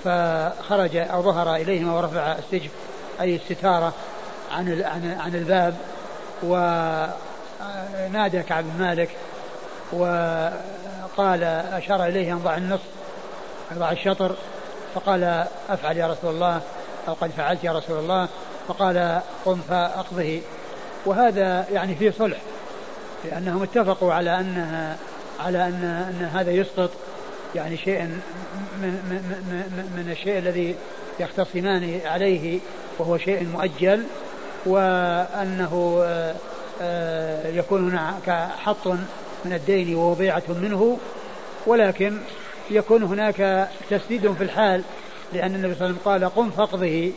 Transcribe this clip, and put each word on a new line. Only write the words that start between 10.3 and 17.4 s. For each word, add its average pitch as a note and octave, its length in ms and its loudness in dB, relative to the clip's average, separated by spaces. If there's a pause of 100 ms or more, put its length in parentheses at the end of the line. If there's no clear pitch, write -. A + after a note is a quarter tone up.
أشار F3+ 320 2
إليه F3 280 2
أن F3 60 -2
ضع E3+ 180 0
النصف، F#3 300 -2 (880)
ضع E3+ 180 0
الشطر، F#3+ 440 0 (600)
فقال: F3 500 2 (240)
"أفعل E3 280 0
يا E3+ 100 2
رسول D#3+ 280 -2
الله"، E3+ 260 2 (460)
أو: E3 60 -2
"قد E3 180 -2
فعلت D#3 320 0